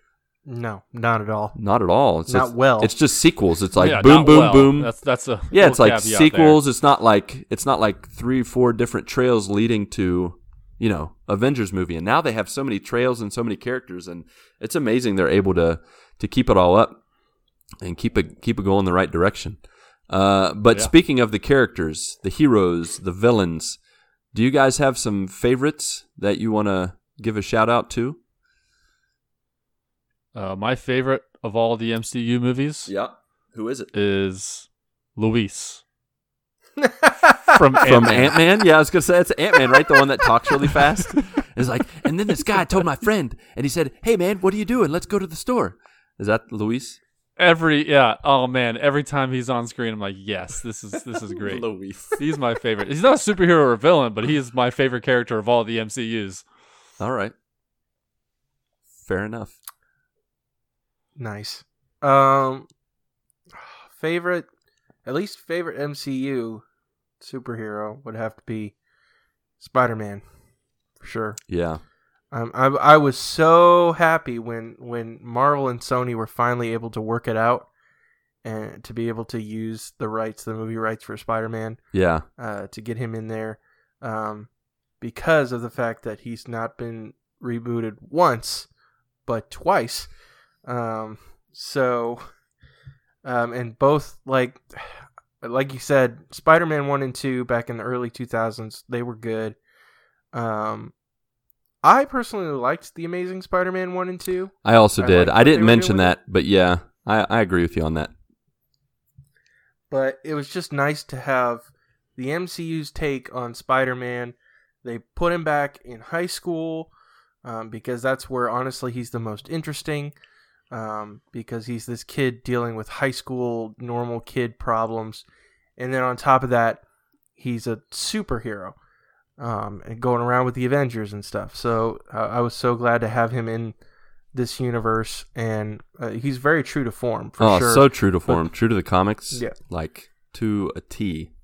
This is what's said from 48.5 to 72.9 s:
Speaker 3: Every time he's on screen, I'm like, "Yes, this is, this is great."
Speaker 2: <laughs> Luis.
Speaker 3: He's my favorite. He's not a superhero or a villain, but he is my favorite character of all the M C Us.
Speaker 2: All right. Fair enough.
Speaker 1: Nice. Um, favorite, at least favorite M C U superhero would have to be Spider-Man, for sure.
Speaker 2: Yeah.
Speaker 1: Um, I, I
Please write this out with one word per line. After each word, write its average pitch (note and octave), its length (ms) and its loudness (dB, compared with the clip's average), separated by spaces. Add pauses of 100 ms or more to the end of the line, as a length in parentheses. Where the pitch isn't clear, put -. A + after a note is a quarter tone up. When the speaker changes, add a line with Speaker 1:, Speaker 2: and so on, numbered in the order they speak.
Speaker 3:
Every C#3+ 260 0
time C3+ 300 -4
he's B2+ 160 -4
on A#2+ 180 -4
screen, A2+ 280 -6
I'm G#2 60 -10
like, G2 180 -8
"Yes, G2 420 -8
this A2+ 240 -12
is, G2 200 -12
this A#2 180 -10
is G#2 100 -12
great." G2 300 -8
Speaker 2:
<laughs> - 0 -
Luis. G2 560 -12
Speaker 3:
He's D3 180 -4
my B2 180 -2
favorite. G#2+ 340 -4
He's D3+ 140 -4
not C4+ 120 6
a - 20 4
superhero F3+ 480 2
or B2 80 4
a A2+ 60 0
villain, C3+ 340 4
but G#2+ 160 -4
he D3+ 80 0
is B2 160 -4
my B2 180 0
favorite B2 320 0
character B2 360 0
of G#2 100 -4
all A#2+ 160 4
the A2+ 160 -4
M A2 80 -6
C A#2 180 -8 (200)
Us. F#2 180 -16 (560)
Speaker 2:
All A2+ 120 -4
right. A2 200 -4 (1800)
Fair F#2+ 160 -4
enough. A2 340 -12 (1600)
Speaker 1:
Nice. G#2 480 -14 (380)
Um, C3+ 640 2 (1300)
favorite, E3+ 460 -4 (600)
at B2+ 80 -8
least G3+ 240 -6
favorite E3+ 420 -8
M D3 140 -6
C C#3 180 -10 (140)
U A#2 380 -8 (580)
superhero G#2+ 840 -12
would A2+ 100 -14
have A2+ 220 -10
to - 100 -20
be A2 280 -10 (840)
Spider-Man, A2 640 -4 (800)
for - 60 -20
sure. G#2+ 300 -8 (120)
Speaker 2:
Yeah. E2+ 300 -4 (540)
Speaker 1:
Um, A#2 220 -8
I, C3 120 2
I C#3+ 300 6